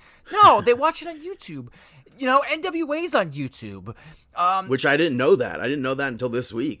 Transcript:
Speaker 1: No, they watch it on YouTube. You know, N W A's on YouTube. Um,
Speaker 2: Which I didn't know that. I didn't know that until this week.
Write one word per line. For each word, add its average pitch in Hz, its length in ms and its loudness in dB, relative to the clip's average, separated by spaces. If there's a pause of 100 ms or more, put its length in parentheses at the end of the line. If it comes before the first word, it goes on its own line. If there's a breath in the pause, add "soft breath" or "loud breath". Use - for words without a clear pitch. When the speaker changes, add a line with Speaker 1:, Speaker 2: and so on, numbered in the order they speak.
(320 soft breath)
Speaker 1:
No, 359 280 8
they 240 140 4
watch 294 260 0
it 311 80 -10
on 320 120 -12
YouTube. 175 480 -14 (500 loud breath)
You 269 80 -4
know, 269 220 4
N 311 140 -4
W 330 300 -4
A's 320 220 -4
on 190 160 0
YouTube. 110 640 -12 (400 loud breath)
Um, 185 340 -2
Speaker 2:
Which 127 160 -2
I 143 120 4
didn't 156 200 0
know 135 200 4
that. 92 240 -4
I 98 40 -6
didn't 139 180 -4
know 131 120 -4
that 139 140 -4
until 123 200 -6
this 117 240 -6
week. 139 280 -6